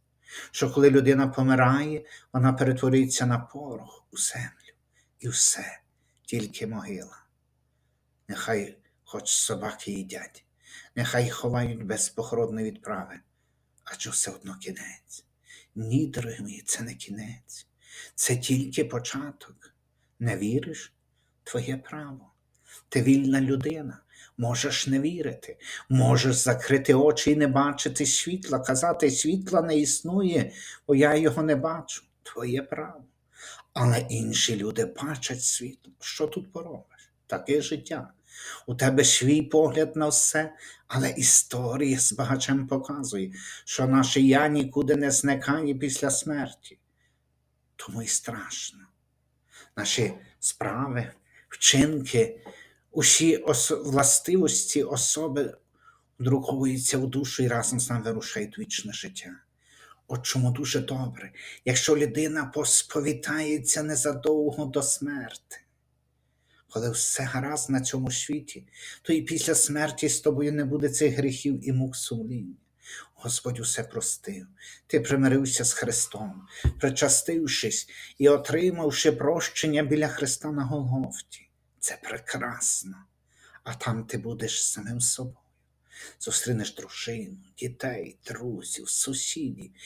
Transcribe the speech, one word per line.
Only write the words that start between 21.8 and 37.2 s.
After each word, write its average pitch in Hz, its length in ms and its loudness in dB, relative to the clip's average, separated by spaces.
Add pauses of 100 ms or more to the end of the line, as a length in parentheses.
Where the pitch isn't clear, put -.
Ти 131 140 2
вільна 135 380 6
людина. 135 600 -2 (380)
Можеш 123 480 -2
не 135 140 2
вірити. 151 560 -6 (320)
Можеш 127 480 6
закрити 135 580 4
очі 147 360 6
і 151 60 6
не 147 100 4
бачити 139 600 2
світла, 170 520 -2
казати: 135 520 2
"Світла 175 520 0
не 156 160 2
існує, 170 760 0 (340)
бо 147 80 6
я 147 220 6
його 156 260 4
не 156 140 4
бачу". 156 460 -4 (200)
Твоє 123 400 -4
право. - 420 -10 (720)
Але 123 240 4
інші 113 580 -2
люди 107 280 -2
бачать - 580 -6
світло. - 580 -4
Що - 260 -4
тут - 260 -8
поробиш? - 600 -16 (140)